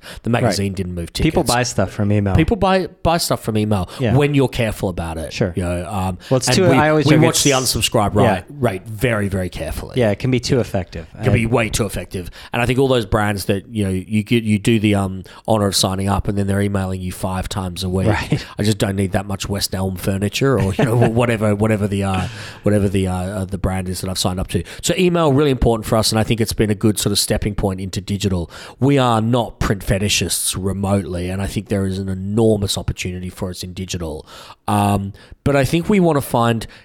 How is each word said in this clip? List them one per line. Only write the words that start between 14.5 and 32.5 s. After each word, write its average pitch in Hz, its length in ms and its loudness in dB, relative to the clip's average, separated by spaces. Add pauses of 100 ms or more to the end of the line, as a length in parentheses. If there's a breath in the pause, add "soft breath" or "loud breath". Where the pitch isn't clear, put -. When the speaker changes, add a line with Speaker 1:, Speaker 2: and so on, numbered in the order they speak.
Speaker 1:
do 113 200 4
the, 104 140 4
um, 95 300 -2 (240 loud breath)
honor 107 180 4
of 95 100 0
signing 95 320 0
up 98 200 0
and 101 100 -2
then 101 80 0
they're 98 160 0
emailing 95 400 -2
you 92 100 -6
five 92 380 -6
times 92 340 -6
a 95 40 -4
a - 20 -2
week. 92 180 0
Speaker 2:
Right. - 380 -2 (140 loud breath)
Speaker 1:
I - 40 0
just 104 140 2
don't 101 180 0
need 98 180 0
that 101 120 -2
much 101 240 -6
West 101 240 -4
Elm 95 220 -2
furniture 101 640 0
or, 95 140 0
you - 100 2
know, 117 100 2
<laughs> 117 140 4
whatever, 113 460 2
whatever 104 320 2
the, 98 160 0
uh, 95 240 0 (360 loud breath)
whatever 104 240 4
the, 95 200 0
uh, 90 80 -2
uh, 95 300 -4
the 92 120 -6
brand 92 320 -2
is 92 120 -6
that 95 100 -4
I've 92 80 -6
signed 92 200 -2
up 92 100 -4
to. 90 140 -2 (200 loud breath)
So 170 140 0
email, 170 360 4
really 147 180 4
important 117 360 2
for 120 80 2
us, 110 160 2
and 110 80 2
I 107 40 4
think 107 160 0
it's 110 140 -2
been 110 160 0
a 107 60 2
good 104 240 2
sort 107 120 0
of 101 80 0
stepping 104 360 -2
point 95 260 -2
into 98 200 -6
digital. 92 500 -2 (280 loud breath)
We 139 200 4
are 120 220 2
not 113 380 0
print 98 240 -2
fetishists 98 760 -2
remotely, 95 720 -2
and 95 100 -4
I 98 60 -2
think 98 220 -6
there 98 180 0
is 95 100 -4
an 98 120 -6
enormous 101 680 2